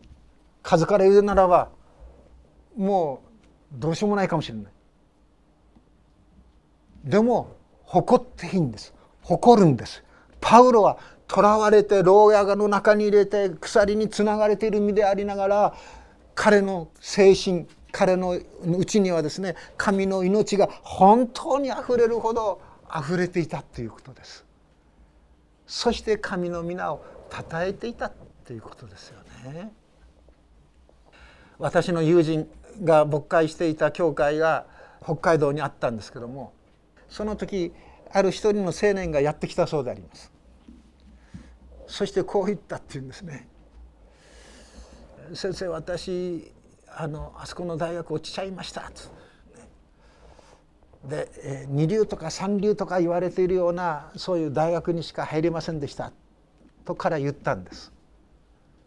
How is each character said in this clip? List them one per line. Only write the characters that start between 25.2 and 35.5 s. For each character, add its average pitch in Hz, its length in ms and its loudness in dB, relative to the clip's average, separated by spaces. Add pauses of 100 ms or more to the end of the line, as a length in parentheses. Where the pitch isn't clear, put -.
そ - 260 -4
し - 100 -6
て 214 160 -2
神 180 320 -6
の 175 140 -8
皆 175 280 -6
を 143 120 -12 (280)
称 - 300 -10
え 190 120 -4
て 226 140 -12
い 240 60 -10
た - 180 -10 (340)
と - 80 -16
い 117 40 -12
う 110 40 -18
こ - 140 -20
と 117 120 -20
で 98 100 -20
す - 120 -20
よ 107 100 -20 (260)
ね。 170 260 -16 (1900)
私 165 360 -2
の 165 80 -2
友 165 220 4
人 156 260 -4 (340)
が 156 220 4
牧 147 200 -4
会 165 240 0
し 156 60 -16
て 170 140 -2
い 156 60 -2
た 156 160 0
教 160 220 -2
会 151 240 -2
が 160 280 -2 (380)
北 156 140 -6
海 165 220 2
道 143 120 2